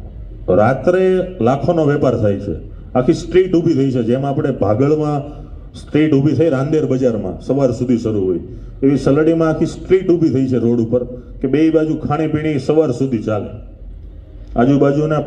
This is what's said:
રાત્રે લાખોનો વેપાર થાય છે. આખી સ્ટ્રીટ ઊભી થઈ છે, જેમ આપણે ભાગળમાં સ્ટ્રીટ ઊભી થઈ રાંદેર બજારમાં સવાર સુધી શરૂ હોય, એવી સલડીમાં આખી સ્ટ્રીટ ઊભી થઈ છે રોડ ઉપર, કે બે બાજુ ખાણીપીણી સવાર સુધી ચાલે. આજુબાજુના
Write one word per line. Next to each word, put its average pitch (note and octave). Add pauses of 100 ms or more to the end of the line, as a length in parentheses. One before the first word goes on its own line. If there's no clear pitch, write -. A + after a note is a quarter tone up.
(600)
રાત્રે D3+ (420)
લાખોનો D#3+
વેપાર C#3+
થાય G2+
છે. E2 (420)
આખી C#3
સ્ટ્રીટ F#3
ઊભી E3+
થઈ C3+
છે, B2
જેમ C3+
આપણે C#3+ (100)
ભાગળમાં C#3+ (600)
સ્ટ્રીટ D3+
ઊભી C#3
થઈ E3
રાંદેર D3
બજારમાં A2+ (120)
સવાર C3
સુધી B2
શરૂ G#2
હોય, F2 (400)
એવી C3+
સલડીમાં D#3+
આખી D#3
સ્ટ્રીટ F#3
ઊભી D#3+
થઈ C3+
છે A2+
રોડ A#2+
ઉપર, B2 (380)
કે C3
બે D#3
બાજુ D#3
ખાણીપીણી D3+
સવાર D#3 (100)
સુધી B2
ચાલે. G#2 (1080)
આજુબાજુના C#3+